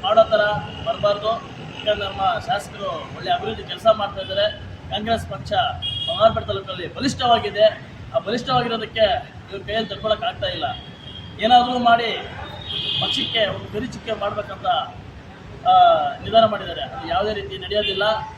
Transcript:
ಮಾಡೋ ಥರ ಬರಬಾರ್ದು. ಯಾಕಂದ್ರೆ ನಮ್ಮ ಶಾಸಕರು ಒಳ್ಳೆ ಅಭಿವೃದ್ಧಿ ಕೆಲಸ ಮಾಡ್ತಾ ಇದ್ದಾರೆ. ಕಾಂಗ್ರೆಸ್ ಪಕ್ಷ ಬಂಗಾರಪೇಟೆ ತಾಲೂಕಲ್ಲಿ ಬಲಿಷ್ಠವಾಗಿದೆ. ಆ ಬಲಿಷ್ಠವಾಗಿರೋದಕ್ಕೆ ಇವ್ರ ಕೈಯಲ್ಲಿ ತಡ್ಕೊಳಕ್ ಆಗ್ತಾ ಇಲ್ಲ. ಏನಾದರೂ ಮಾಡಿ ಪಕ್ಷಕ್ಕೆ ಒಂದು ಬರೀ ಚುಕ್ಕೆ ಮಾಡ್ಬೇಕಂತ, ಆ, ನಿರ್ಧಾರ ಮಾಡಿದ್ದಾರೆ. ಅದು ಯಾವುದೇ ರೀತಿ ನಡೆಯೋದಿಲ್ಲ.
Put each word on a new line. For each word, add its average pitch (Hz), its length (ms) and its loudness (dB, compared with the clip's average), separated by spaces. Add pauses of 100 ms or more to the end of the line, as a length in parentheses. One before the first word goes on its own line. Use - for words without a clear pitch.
ಮಾಡೋ 220 200 6
ಥರ 208 180 4 (460)
ಬರಬಾರ್ದು. 202 400 0
ಯಾಕಂದ್ರೆ 208 800 -4
ನಮ್ಮ 190 320 0
ಶಾಸಕರು 196 800 -6
ಒಳ್ಳೆ - 140 -4
ಅಭಿವೃದ್ಧಿ - 320 -2
ಕೆಲಸ - 300 -2
ಮಾಡ್ತಾ 202 280 -2
ಇದ್ದಾರೆ. 196 540 -2 (140)
ಕಾಂಗ್ರೆಸ್ 214 400 -2
ಪಕ್ಷ 196 220 -8 (580)
ಬಂಗಾರಪೇಟೆ 214 360 4
ತಾಲೂಕಲ್ಲಿ 190 480 -6
ಬಲಿಷ್ಠವಾಗಿದೆ. 220 720 2 (500)
ಆ 165 40 4
ಬಲಿಷ್ಠವಾಗಿರೋದಕ್ಕೆ 226 1160 0 (160)
ಇವ್ರ 196 140 -10
ಕೈಯಲ್ಲಿ 214 240 -2
ತಡ್ಕೊಳಕ್ 208 340 -2
ಆಗ್ತಾ - 240 -4
ಇಲ್ಲ. - 180 -4 (760)
ಏನಾದರೂ 247 400 6
ಮಾಡಿ 233 320 4 (920)
ಪಕ್ಷಕ್ಕೆ 226 440 0
ಒಂದು 196 320 -6
ಬರೀ 240 100 -6
ಚುಕ್ಕೆ - 260 -8
ಮಾಡ್ಬೇಕಂತ, 202 540 -4 (1000)
ಆ, 740 60 8 (440)
ನಿರ್ಧಾರ 220 280 6
ಮಾಡಿದ್ದಾರೆ. 185 360 -4
ಅದು 139 260 -10
ಯಾವುದೇ 196 260 0
ರೀತಿ 196 240 -8
ನಡೆಯೋದಿಲ್ಲ. 196 460 0 (340)